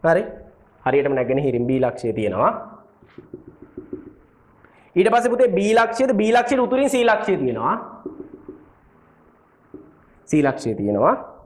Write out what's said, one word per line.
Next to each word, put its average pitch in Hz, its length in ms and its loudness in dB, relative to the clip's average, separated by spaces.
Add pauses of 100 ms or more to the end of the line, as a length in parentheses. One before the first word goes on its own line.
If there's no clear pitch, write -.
හරි. 165 200 2 (600)
හරියටම 139 300 2
නැගෙනහිරින් 127 520 0
B 131 160 0
ලක්ෂය 117 300 -4
තියෙනවා. 104 380 0 (2500)
ඊට 185 160 4
පස්සේ 233 220 2
පුතේ 247 140 4
B 190 120 0 (180)
ලක්ෂයද? 233 360 2
B 202 80 2 (140)
ලක්ෂයට 247 240 2
උතුරින් 262 300 2
C 254 140 0
ලක්ෂය 214 340 2
තියෙනවා. 127 380 -2 (2500)
C 156 140 2
ලක්ෂය 127 320 -2
තියෙනවා. 104 400 0 (300)